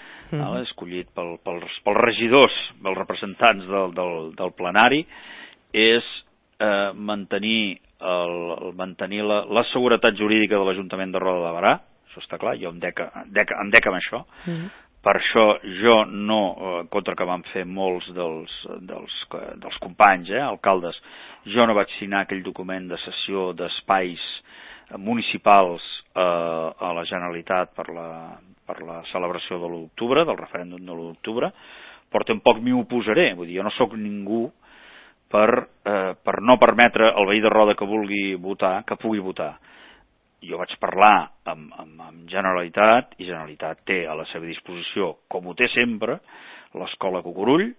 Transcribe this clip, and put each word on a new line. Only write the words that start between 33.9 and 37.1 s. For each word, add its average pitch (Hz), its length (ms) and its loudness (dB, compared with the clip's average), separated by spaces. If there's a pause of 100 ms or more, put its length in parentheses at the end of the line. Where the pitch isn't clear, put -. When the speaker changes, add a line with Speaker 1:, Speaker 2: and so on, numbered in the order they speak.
Speaker 2:
ningú 104 540 -4 (840)
per, 107 160 6 (360)
eh, 95 380 -2
per 95 200 -2
no 120 180 8
permetre 113 480 8
al 101 180 4